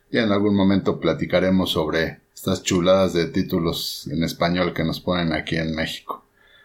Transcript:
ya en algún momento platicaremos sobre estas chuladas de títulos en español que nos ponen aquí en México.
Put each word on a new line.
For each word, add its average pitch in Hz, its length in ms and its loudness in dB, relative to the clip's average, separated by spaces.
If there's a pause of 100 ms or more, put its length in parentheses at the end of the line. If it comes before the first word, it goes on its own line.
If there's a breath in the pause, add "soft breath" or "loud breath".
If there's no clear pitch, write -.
(100)
ya 120 140 0
en 104 80 2
algún 101 240 2
momento 95 420 2
platicaremos 90 720 2
sobre 78 500 -2 (140)
estas - 300 -4
chuladas 92 480 4
de 82 140 2
títulos 82 840 -2
en 82 140 -2
español 85 500 -2
que - 100 -2
nos 82 160 -2
ponen 87 320 0
aquí 78 240 -4
en 80 180 -2
México. - 520 -8 (380 soft breath)